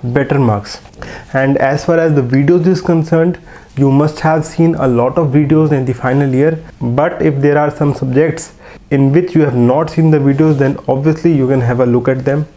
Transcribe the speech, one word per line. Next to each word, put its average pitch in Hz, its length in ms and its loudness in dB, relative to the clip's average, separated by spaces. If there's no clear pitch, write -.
better 135 360 -2
marks. 107 420 -2
And 135 240 0
as 139 280 -2
far 165 140 0
as 160 160 0
the 139 60 2
videos 139 440 2
is 185 160 2
concerned, 165 580 0
you 135 140 2
must 151 280 0
have 160 260 0
seen 165 300 0
a 135 120 -2
lot 123 300 0
of 156 120 0
videos 151 420 2
in 131 140 0
the 127 80 -2
final 135 400 0
year. 156 300 0
But 139 400 -2
if 151 200 0
there 143 160 2
are 147 140 0
some 143 220 -2
subjects 139 600 -2
in 135 220 2
which 180 240 0
you 160 60 4
have 135 140 0
not 127 340 2
seen 160 220 2
the 156 60 4
videos, 139 400 2
then 139 200 0
obviously 156 460 0
you 135 140 0
can 131 140 0
have 120 180 0
a 127 60 2
look 120 220 0
at 131 180 -2
them. 147 200 -2